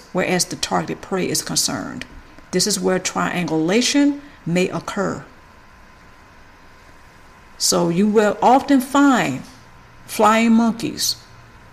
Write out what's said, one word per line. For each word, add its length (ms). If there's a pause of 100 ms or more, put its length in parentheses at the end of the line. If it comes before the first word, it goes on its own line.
(140)
whereas 320
the 100
targeted 460
prey 280
is 140
concerned. 600 (460)
This 140
is 140
where 200
triangulation 1200 (240)
may 240
occur. 560 (2250)
So 320
you 180
will 340
often 380
find 640 (640)
flying 480
monkeys 640 (560)